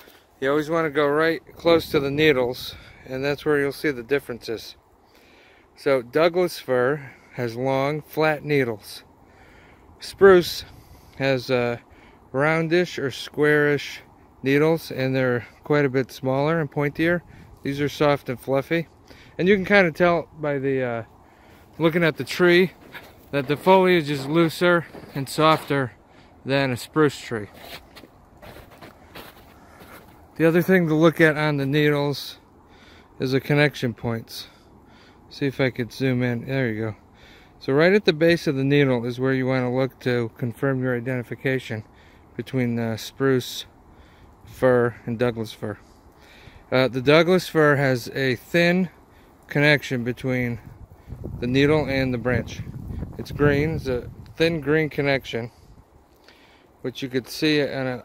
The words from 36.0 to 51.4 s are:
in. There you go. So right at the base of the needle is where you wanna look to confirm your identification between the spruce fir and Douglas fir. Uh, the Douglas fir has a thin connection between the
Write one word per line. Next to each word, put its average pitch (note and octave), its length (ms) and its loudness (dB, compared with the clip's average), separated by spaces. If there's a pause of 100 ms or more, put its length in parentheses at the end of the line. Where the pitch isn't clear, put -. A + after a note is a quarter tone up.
in. A#2 220 -4
There C3+ 220 -2
you G#2+ 180 -4
go. G#2+ 100 -8 (640)
So C3 120 -4
right E3 200 4
at G#3 140 2
the F#3 60 6
base E3 360 2
of C#3 80 0
the C3+ 80 0
needle C3+ 420 4
is B2 140 -6
where C3 120 0
you C3 140 0
wanna B2+ 260 0
look C3 280 -2
to A#2+ 360 -2
confirm C3 460 -4
your B2+ 140 -2
identification B2 880 -6 (520)
between B2 380 -4
the A2+ 220 -4
spruce - 720 -2 (800)
fir B2 520 2 (100)
and A#2+ 100 -4
Douglas A2+ 360 -2
fir. G#2+ 260 -10 (960)
Uh, B2+ 160 4
the B2+ 120 -6
Douglas E3 460 4
fir D3 300 4
has C3 400 0
a C3+ 180 -2
thin F3 540 2 (580)
connection C#3+ 560 2
between B2 560 -4 (800)
the B2 80 -6